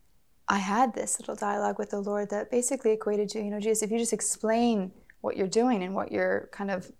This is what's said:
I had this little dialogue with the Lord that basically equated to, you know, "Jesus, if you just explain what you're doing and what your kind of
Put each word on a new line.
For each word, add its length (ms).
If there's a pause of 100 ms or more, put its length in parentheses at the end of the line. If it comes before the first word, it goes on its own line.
(480)
I 120
had 340
this 260
little 160
dialogue 440
with 100
the 100
Lord 300
that 220
basically 400
equated 380
to, 100
you 100
know, 100
"Jesus, 240
if 80
you 60
just 160
explain 800 (300)
what 160
you're 100
doing 360
and 100
what 180
your 400
kind 200
of 280